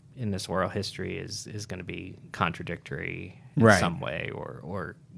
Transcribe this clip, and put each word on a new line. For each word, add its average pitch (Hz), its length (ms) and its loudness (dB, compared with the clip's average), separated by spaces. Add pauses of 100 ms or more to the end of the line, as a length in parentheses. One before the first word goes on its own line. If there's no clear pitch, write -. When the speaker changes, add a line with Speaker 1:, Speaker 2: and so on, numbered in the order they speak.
(180)
Speaker 1:
in 110 140 -2
this 92 160 -4
oral 92 220 2
history 92 500 -4
is, 90 260 -8
is 104 220 -8
gonna 92 160 -8
be 90 340 -10 (140)
contradictory 87 1080 -2 (180)
in - 60 8
Speaker 2:
Right. 107 160 10
Speaker 1:
some 87 200 2
way - 340 -4
or, - 300 -8
or, 87 320 -6 (220)